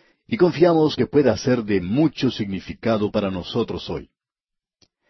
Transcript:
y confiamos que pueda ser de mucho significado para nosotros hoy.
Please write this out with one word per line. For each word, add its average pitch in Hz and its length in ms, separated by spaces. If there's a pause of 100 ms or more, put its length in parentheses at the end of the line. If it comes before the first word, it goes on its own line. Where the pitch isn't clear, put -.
(280)
y - 80
confiamos 160 640
que 123 80
pueda 127 320
ser 123 260
de 101 160
mucho 123 500
significado 104 840
para 101 200
nosotros 95 580
hoy. 87 200 (1000)